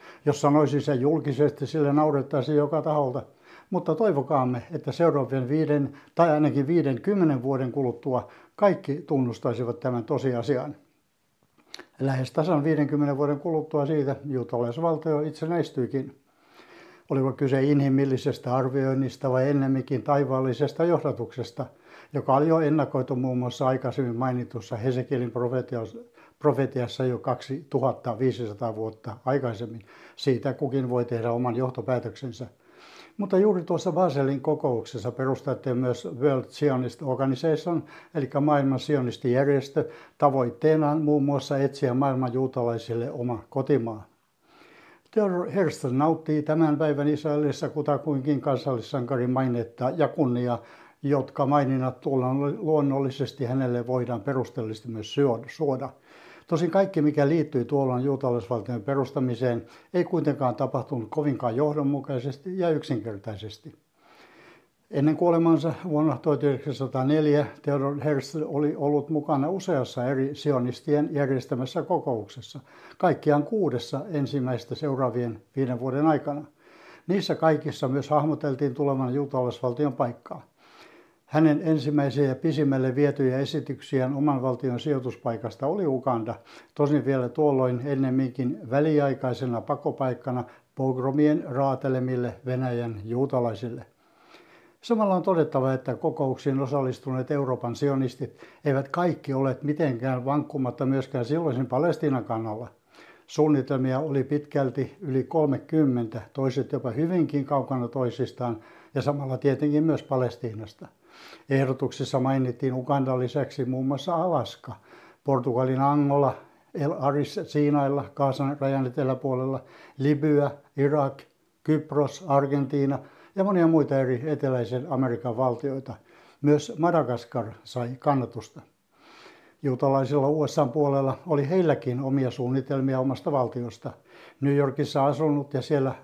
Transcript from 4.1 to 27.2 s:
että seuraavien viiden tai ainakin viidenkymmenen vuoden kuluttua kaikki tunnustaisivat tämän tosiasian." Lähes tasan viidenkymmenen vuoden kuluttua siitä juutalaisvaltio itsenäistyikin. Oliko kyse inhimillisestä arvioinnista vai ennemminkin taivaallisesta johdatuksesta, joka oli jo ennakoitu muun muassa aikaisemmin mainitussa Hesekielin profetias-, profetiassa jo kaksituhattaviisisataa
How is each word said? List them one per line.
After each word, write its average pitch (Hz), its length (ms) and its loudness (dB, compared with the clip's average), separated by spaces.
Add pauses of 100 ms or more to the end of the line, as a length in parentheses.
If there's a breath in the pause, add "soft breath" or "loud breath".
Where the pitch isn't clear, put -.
että 143 200 -6
seuraavien 135 560 2
viiden 147 440 2 (220 loud breath)
tai 170 160 6
ainakin 143 360 4
viidenkymmenen 151 760 2
vuoden 131 300 0
kuluttua 123 560 -2 (280 loud breath)
kaikki 180 500 0
tunnustaisivat 120 760 -2
tämän 120 240 -2
tosiasian." 127 720 -2 (1200 loud breath)
Lähes 131 320 -2
tasan 156 320 0
viidenkymmenen 147 520 2
vuoden 143 240 0
kuluttua 156 460 -2
siitä 139 380 0
juutalaisvaltio 147 960 -2
itsenäistyikin. 151 1000 -4 (920 loud breath)
Oliko 135 220 2
kyse 135 300 2
inhimillisestä 135 920 2
arvioinnista 131 760 0
vai 127 180 2
ennemminkin 135 540 0
taivaallisesta 135 800 0
johdatuksesta, 139 840 -2 (460 loud breath)
joka 147 240 2
oli 151 120 4
jo 160 120 4
ennakoitu 143 560 0
muun 127 220 -2
muassa 123 280 -2
aikaisemmin 127 500 -2
mainitussa 123 600 -4
Hesekielin 123 540 -2
profetias-, 120 680 -4 (400 loud breath)
profetiassa 127 640 0
jo 123 140 0
kaksituhattaviisisataa 120 1600 -4